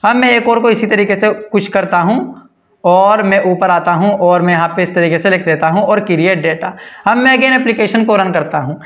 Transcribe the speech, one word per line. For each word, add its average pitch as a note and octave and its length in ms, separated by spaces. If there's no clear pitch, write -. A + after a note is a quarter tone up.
अब A#3 120
मैं B3 140
एक A#3+ 180
और A#3 120
को A#3 100
इसी A3 160
तरीके G#3 300
से G#3+ 140
कुछ - 380
करता F3+ 300
हूँ, A3 460
और G3 380
मैं G3 200
ऊपर F3+ 280
आता F3 220
हूँ F3+ 200
और F3+ 300
मैं F3 120
यहाँ E3+ 140
पे F3 140
इस F3+ 120
तरीके E3+ 240
से G3 120
लिख F#3 140
देता D#3+ 240
हूँ F#3 140
और G#3 180
create E3+ 420
data। E3 300
अब A3+ 100
मैं B3+ 200
again C4 160
application A3+ 520
को A3 120
run F#3 160
करता D3+ 260
हूँ। C#3+ 260